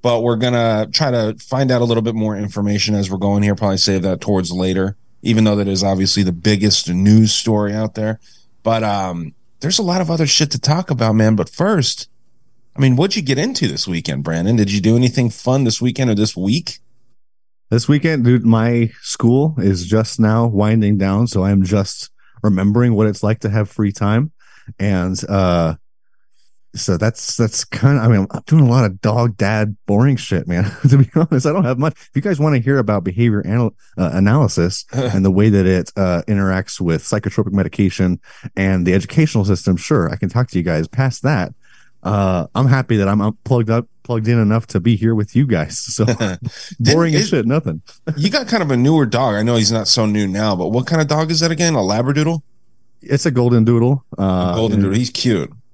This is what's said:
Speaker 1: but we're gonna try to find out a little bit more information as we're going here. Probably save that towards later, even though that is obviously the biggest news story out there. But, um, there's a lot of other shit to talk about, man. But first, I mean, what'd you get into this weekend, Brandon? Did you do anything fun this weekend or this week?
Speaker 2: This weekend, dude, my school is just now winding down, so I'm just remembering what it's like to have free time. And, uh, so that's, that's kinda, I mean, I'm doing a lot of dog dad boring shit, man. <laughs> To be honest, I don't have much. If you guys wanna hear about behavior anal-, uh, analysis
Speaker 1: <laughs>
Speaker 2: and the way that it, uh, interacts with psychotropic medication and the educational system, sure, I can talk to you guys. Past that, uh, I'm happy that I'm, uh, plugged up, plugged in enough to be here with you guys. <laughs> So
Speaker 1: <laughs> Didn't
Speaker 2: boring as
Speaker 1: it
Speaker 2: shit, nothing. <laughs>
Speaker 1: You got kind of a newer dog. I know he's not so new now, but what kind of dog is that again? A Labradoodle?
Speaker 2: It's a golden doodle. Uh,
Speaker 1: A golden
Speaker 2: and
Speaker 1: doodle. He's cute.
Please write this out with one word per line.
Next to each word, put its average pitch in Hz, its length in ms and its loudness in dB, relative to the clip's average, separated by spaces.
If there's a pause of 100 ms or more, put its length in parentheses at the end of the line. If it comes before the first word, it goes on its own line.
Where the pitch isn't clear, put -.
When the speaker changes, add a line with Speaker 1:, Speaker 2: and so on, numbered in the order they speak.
Speaker 1:
but 120 220 2
we're 120 140 2
gonna 117 560 0
try 143 180 -2
to 113 260 -2
find 131 320 -2
out 123 120 2
a 120 40 2
little 117 180 0
bit 113 120 -4
more 107 220 -2
information 104 580 -2
as 95 160 -2
we're 95 60 -6
going 101 260 0
here. 101 120 0
Probably 98 200 -2
save 95 280 0
that 92 180 -2
towards 92 320 -2
later, 92 420 -2 (260)
even 110 220 2
though 104 140 2
that 101 100 -2
is 95 160 -2
obviously 98 400 0
the 92 80 0
biggest 101 580 0
news 104 440 4
story 104 400 -2
out 110 220 -6
there. 110 260 -4 (420)
But, 113 220 0
um, 92 480 -4 (260)
there's 165 200 -2
a 214 40 -2
lot 180 160 -2
of 165 100 -2
other 160 180 0
shit 147 240 0
to - 80 -6
talk 160 320 -2
about, 113 240 0
man. 110 200 4
But 92 140 -2
first, 180 580 -2 (720)
I - 40 -2
mean, 131 160 4
what'd 190 180 0
you 208 60 -4
get 131 160 -2
into 196 320 -2
this - 180 -6
weekend, 78 380 -4
Brandon? 87 320 0
Did 101 120 2
you 101 120 0
do 113 160 2
anything 123 320 0
fun 131 340 -2
this 113 180 -2
weekend 123 280 -2
or 107 60 2
this 104 200 -2
week? 104 440 -4 (880)
Speaker 2:
This 113 180 0
weekend, 147 380 2
dude, 123 200 4
my 113 460 2 (100)
school 139 580 0
is 92 260 0
just 110 340 -2
now 110 280 2
winding 104 500 2
down, 98 300 0
so 95 180 -2
I'm 98 180 2
just 98 460 -2 (340)
remembering 107 500 2
what 107 140 2
it's 101 160 -4
like 107 160 0
to 110 100 -4
have 104 200 -2
free 101 240 -2
time. 110 400 -2 (440)
And, 95 400 -2 (120)
uh, 87 460 2 (1000)
so 90 220 -2
that's, - 400 -4
that's 113 260 -2
kinda, 135 380 0
I 113 80 2
mean, 98 200 2
I'm - 180 -12
doing 151 180 4
a 120 40 2
lot 123 140 2
of 95 160 -2
dog 117 380 -2
dad 107 480 -2
boring 120 320 2
shit, - 280 -4
man. 87 240 -2 (100)
<laughs> 131 100 2
To 139 80 6
be 131 180 4
honest, 160 300 0
I 151 80 0
don't 190 100 0
have 123 160 -2
much. 151 140 0
If - 220 -20
you 143 60 0
guys 185 160 -2
wanna 147 220 2
hear 131 200 2
about 101 260 0
behavior 104 400 0
anal-, 113 280 -2 (240)
uh, 92 160 0
analysis 98 760 2
Speaker 1:
<laughs> - 40 -20
Speaker 2:
and 120 320 -2
the 95 80 4
way 101 180 4
that 98 160 4
it, 90 300 0
uh, 90 320 0
interacts 95 540 -2
with 82 220 0
psychotropic 104 500 -4
medication 92 680 0 (380)
and 95 280 0
the 92 80 2
educational 113 520 0
system, 92 320 0
sure, 90 340 0
I - 60 -8
can 98 100 -4
talk 120 220 -2
to - 80 -4
you 85 60 -2
guys. 80 260 0
Past 131 340 -2
that, 127 300 -2 (500)
uh, 95 500 0
I'm 131 140 0
happy 123 300 0
that 98 100 2
I'm, 104 140 2
uh, 107 100 0 (140)
plugged 117 240 0
up, 117 180 0 (160)
plugged 113 240 -4
in 120 100 2
enough 110 300 2
to 95 140 -2
be 110 160 2
here 113 180 2
with 107 180 -4
you 139 140 4
guys. 80 320 -2
<laughs> - 60 -12 (100)
So 110 100 -2
Speaker 1:
<laughs> - 0 -
Didn't 104 340 -2 (420)
Speaker 2:
boring 156 340 2
as 214 120 2
Speaker 1:
it - 20 -
Speaker 2:
shit, 120 160 0
nothing. 117 360 -2 (180)
<laughs> 151 180 -8
Speaker 1:
You 170 120 0
got 254 200 -4
kind 220 120 0
of 151 80 -2
a 131 60 2
newer 143 300 4
dog. 117 300 0
I 107 80 0
know 120 120 2
he's 110 160 2
not 110 160 -2
so 113 180 2
new 104 220 0
now, 101 300 -2
but 87 120 -2
what 123 180 -2
kind 160 140 0
of 147 60 0
dog 156 240 -2
is 156 80 -2
that 165 120 0
again? 165 240 0
A - 20 0
Labradoodle? 139 640 0 (600)
Speaker 2:
It's - 240 -2
a 160 60 2
golden 120 320 4
doodle. 120 400 2 (140)
Uh, 92 340 0
Speaker 1:
A 90 60 -4
golden 110 160 0
Speaker 2:
and 101 100 2
Speaker 1:
doodle. 98 160 0
He's 120 100 -4
cute. 98 400 -2 (240)